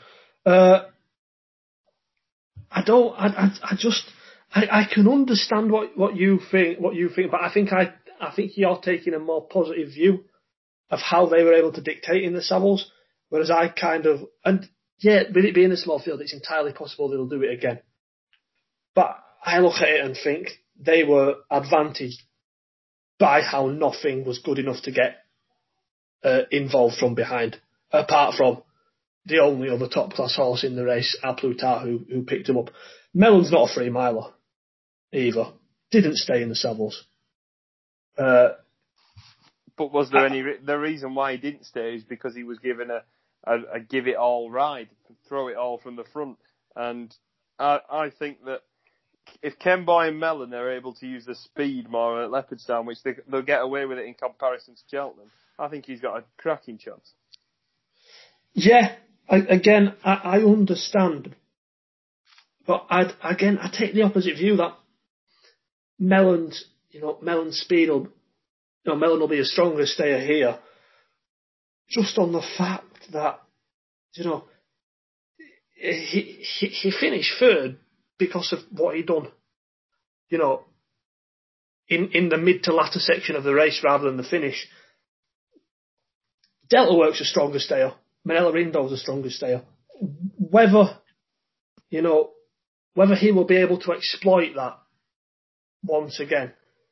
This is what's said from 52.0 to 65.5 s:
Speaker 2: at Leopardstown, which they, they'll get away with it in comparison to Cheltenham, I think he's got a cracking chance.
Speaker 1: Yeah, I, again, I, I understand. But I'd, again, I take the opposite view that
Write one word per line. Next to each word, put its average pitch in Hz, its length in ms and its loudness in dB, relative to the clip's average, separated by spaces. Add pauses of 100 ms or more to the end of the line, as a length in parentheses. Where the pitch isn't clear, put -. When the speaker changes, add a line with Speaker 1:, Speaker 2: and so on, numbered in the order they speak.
Speaker 2:
at 110 80 -8
Leopardstown, 123 540 -6
which 117 200 -14
they, 131 100 -6 (120)
they'll 135 140 -6
get 135 220 -2
away 135 240 -6
with 131 120 -10
it 117 60 -12
in 120 80 -16
comparison 123 640 -8
to - 60 -20 (100)
Cheltenham, 127 400 -12 (280)
I 151 100 -10
think 143 180 -14
he's 127 140 -16
got 113 180 -8
a 117 60 -14 (120)
cracking 143 400 -8
chance. - 380 -20 (1400)
Speaker 1:
Yeah, 208 420 6 (360)
I, 190 60 4
again, 202 580 4 (100)
I, 196 80 2
I 190 280 0
understand. 190 920 2 (1300)
But - 240 -2
I'd, 180 320 0
again, 190 400 0
I 185 80 -8
take - 240 -4
the 214 80 2
opposite 190 340 0
view 196 200 2
that 170 200 -2 (1200)